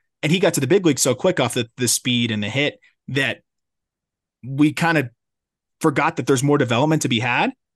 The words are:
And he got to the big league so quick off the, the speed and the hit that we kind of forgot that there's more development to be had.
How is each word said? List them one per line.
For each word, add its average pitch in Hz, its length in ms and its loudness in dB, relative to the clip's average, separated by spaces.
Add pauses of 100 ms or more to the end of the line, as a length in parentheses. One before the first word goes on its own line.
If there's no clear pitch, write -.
(240)
And 147 80 0
he 190 80 2
got 175 160 2
to 151 60 0
the 135 60 -2
big 180 180 2
league 151 140 4
so 131 140 0
quick 180 260 0
off 123 140 0
the, 120 220 -4
the 123 140 -2
speed 120 420 -2
and 107 100 -4
the 101 80 -6
hit 139 300 -2 (300)
that 131 320 -4 (1000)
we 143 300 0
kind 165 240 0
of 131 120 -2 (720)
forgot 151 340 0
that 131 100 -6
there's 135 160 2
more 143 160 2
development 135 440 0
to 156 80 -4
be 117 100 0
had. 131 320 -2 (240)